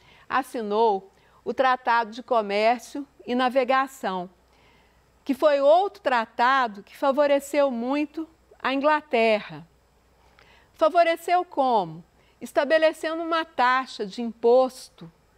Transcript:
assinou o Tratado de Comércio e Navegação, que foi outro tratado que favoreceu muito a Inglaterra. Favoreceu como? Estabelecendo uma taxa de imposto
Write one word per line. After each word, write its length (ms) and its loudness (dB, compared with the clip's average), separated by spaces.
assinou 840 -2
o 100 -6
Tratado 580 0
de 120 -16
Comércio 840 -2
e 80 -2
Navegação, 920 -2
que 100 -4
foi 260 2
outro 420 2
tratado 840 -2
que 120 -20
favoreceu 760 0
muito 580 -4
a 120 -2
Inglaterra. 920 0
Favoreceu 680 2
como? 600 -2
Estabelecendo 840 0
uma 200 -4
taxa 640 -2
de 160 -12
imposto 880 0